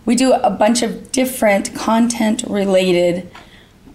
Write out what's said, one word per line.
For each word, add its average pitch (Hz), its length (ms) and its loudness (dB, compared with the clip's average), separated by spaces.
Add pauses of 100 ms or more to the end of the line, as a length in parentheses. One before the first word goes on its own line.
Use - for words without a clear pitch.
We 233 80 2
do 254 180 4
a 254 180 2
bunch 226 320 0
of 196 300 -8
different 226 640 -2
content 226 720 0
related, 185 840 0 (640)